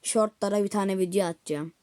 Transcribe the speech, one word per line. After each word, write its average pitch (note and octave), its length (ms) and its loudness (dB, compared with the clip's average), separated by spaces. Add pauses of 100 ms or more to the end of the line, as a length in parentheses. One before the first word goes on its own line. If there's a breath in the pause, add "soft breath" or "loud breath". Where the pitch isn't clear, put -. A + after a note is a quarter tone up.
shortlara G#3 600 0
bir G3 60 0
tane G3 280 0
video F#3 280 2
atacağım. D#3+ 580 -6